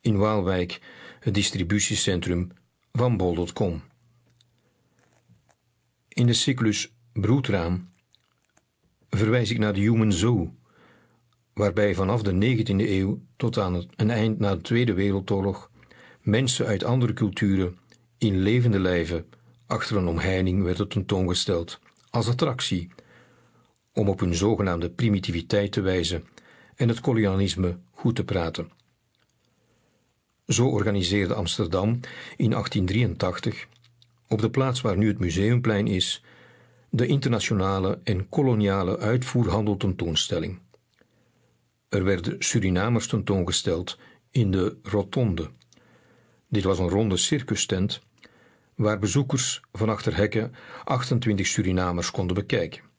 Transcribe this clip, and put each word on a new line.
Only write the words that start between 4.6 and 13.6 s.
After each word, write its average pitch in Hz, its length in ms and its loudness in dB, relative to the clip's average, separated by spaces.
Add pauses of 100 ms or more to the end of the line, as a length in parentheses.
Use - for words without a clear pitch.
In - 180 2
de 120 60 6
cyclus 117 600 0 (200)
Broedraam 98 760 0 (1200)
verwijs 110 400 2
ik 117 80 -2
naar 107 140 2
de 98 80 0
Human 110 320 4
Zoo, 95 420 2 (1000)
waarbij 101 400 2
vanaf 98 280 0
de 101 100 0
negentiende 104 580 2
eeuw 95 300 0 (160)
tot 117 220 -2
aan 95 160 0